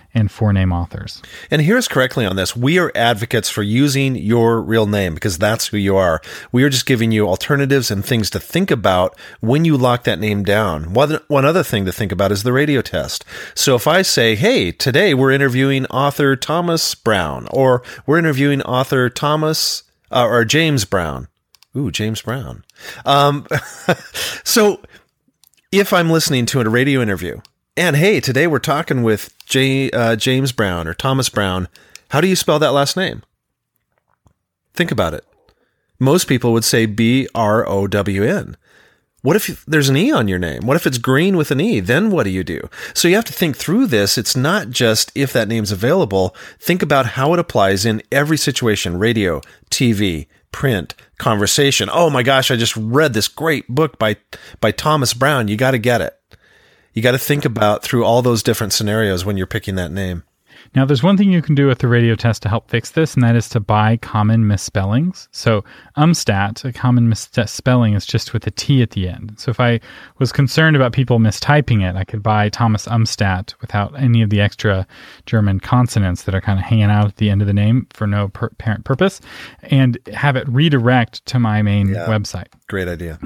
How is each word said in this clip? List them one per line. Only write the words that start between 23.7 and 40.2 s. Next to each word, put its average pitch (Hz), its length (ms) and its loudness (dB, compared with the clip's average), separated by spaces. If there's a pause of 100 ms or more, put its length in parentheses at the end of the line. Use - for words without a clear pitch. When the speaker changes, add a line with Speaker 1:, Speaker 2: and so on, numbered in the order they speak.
Speaker 2:
<laughs> - 500 -10
so 208 360 2 (920)
if 196 200 2
I'm 170 200 2
listening 151 360 2
to 135 140 0
a 110 80 0
radio 131 320 2
interview 90 400 -4 (340)
and, 165 200 0
"Hey, 180 240 2
today 131 260 0
we're 151 140 0
talking 143 420 -2
with 110 320 0 (120)
J-, 135 460 0
uh, 117 240 0
James 131 360 0
Brown 90 360 -2
or 85 60 -6
Thomas 135 360 -2
Brown," 92 380 -2 (420)
how 143 120 0
do 185 60 2
you 190 80 2
spell 151 240 0
that 143 140 2
last 139 220 0
name? 151 280 -6 (1500)
Think 175 180 -2
about 90 220 -2
it. - 120 -12 (720)
Most 139 280 2
people 120 260 0
would 113 100 2
say 113 220 2
B 117 500 0
R 110 320 0
O 98 200 -2
W 98 360 -2
N. 170 340 -4 (640)
What 160 160 0
if - 280 -8
there's 143 220 2
an 135 80 2
E 214 160 2
on 131 160 2